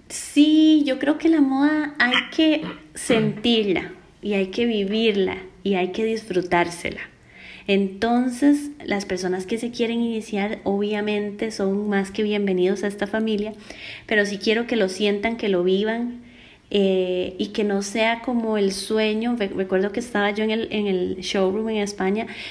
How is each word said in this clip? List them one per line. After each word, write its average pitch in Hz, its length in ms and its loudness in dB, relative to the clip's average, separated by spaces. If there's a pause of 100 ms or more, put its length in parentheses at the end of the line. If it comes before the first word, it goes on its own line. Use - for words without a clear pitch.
Sí, 311 760 4
yo 262 120 0
creo 294 200 0
que 330 120 2
la 320 120 6
moda 294 580 2
hay 240 140 4 (220)
que 311 260 4 (340)
sentirla 214 960 2 (300)
y 208 120 -2
hay 196 140 2
que 233 180 -2
vivirla 202 720 0 (260)
y 196 120 2
hay 185 160 0
que 220 140 -2
disfrutársela. 180 960 -2 (680)
Entonces, 240 1040 2 (120)
las 196 220 -4
personas 185 400 -2
que 226 140 -2
se 233 100 -4
quieren 233 320 -2
iniciar, 220 640 -2
obviamente, 208 880 -2
son 202 380 -2
más 196 200 0
que 214 140 -2
bienvenidos 196 600 0
a 208 40 -2
esta 208 180 -6
familia, 220 480 -2 (540)
pero 208 180 4
sí 202 140 -4
quiero 226 260 0
que 240 100 -2
lo 196 140 2
sientan, 208 480 0
que 214 120 -2
lo 180 140 2
vivan, 220 580 0 (500)
eh, 185 640 0
y - 100 -2
que - 160 -2
no 202 200 0
sea 226 400 0
como 226 340 0
el 196 140 2
sueño. 220 640 -2
Re-, 196 180 -2
recuerdo 190 360 0
que 240 80 -6
estaba 208 320 0
yo 214 120 -2
en 220 60 0
el, 220 220 -2
en 208 160 -2
el 185 340 -2
showroom 202 480 0
en 220 80 -2
España 202 480 -2 (260)